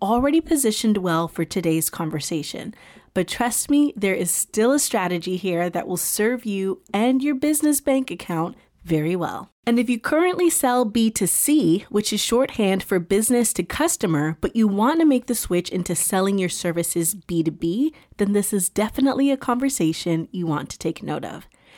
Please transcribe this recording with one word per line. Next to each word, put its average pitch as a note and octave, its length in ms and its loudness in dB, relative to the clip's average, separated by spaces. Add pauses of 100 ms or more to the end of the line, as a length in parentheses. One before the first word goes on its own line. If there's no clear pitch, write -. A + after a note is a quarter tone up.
already B3+ 380 2
positioned A3+ 560 0
well E3+ 320 0
for - 160 -4
today's D#3+ 460 0
conversation. D#3 840 -6 (400)
But F3+ 120 0
trust - 420 -4
me, D4 280 4
there G3 180 0
is F3+ 160 -2
still - 400 0
a D4 80 4
strategy F3+ 580 -2
here F3 340 -2
that F3 180 -6
will F3+ 80 -2
serve A#3 500 -2
you F#3+ 360 -4 (120)
and B3 260 2
your C#4+ 140 0
business D4+ 460 2
bank C4+ 320 0
account F3 440 -4 (280)
very E3 320 0
well. B2+ 340 -6 (160)
And A#3+ 120 4
if B3 120 0
you A#3 80 2
currently F4 500 2
sell B3 380 2
B A3+ 240 2
two G3 160 -2
C, G#3 640 2
which G#3 220 0
is G#3 80 -2
shorthand G3+ 640 0
for F#3+ 160 0
business A3 560 2
to F3+ 100 -2
customer, D#3+ 760 -2
but - 160 -2
you A3 100 4
want A3 340 2
to D#4+ 60 6
make B3+ 200 4
the A#3+ 80 -2
switch F3 340 -2
into F3+ 260 -4
selling G3 440 0
your F3+ 100 0
services E3+ 680 -2
B E3+ 280 -2
two D#3+ 80 2
B, G#3 420 -2 (240)
then G3+ 160 0
this G#3 220 0
is F#3+ 160 -2
definitely C4+ 600 0
a C4+ 60 2
conversation F3 960 -2
you F3 160 -4
want D3 240 -2
to - 80 -14
take D#3+ 240 -6
note D3+ 220 -6
of. - 240 -14 (300)